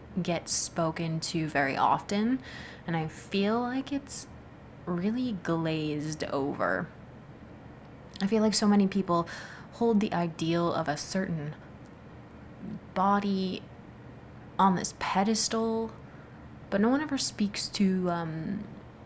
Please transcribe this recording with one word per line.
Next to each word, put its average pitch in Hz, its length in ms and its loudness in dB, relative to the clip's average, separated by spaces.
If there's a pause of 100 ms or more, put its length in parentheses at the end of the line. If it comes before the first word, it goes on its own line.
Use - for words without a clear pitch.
(200)
get 170 300 0
spoken 160 680 2
to 160 280 0
very 139 300 2
often, 208 600 4 (480)
and 170 100 0
I 160 100 0
feel 202 520 0
like 254 340 -2
it's - 320 -2 (600)
really 214 460 0 (100)
glazed 156 800 0
over. 135 640 0 (1400)
I 196 40 2
feel 214 160 4
like 214 100 4
so 208 140 4
many 202 180 6
people 180 420 2 (460)
hold 233 260 4
the 208 140 2
ideal 170 580 2
of - 160 0
a 147 80 0
certain 165 600 -2 (1400)
body 190 720 2 (960)
on 185 160 8
this - 240 0
pedestal, 226 920 2 (760)
but 196 100 2
no 220 100 6
one 277 120 4
ever 294 160 -2
speaks - 520 0
to, 185 420 4
um, 160 520 -2 (420)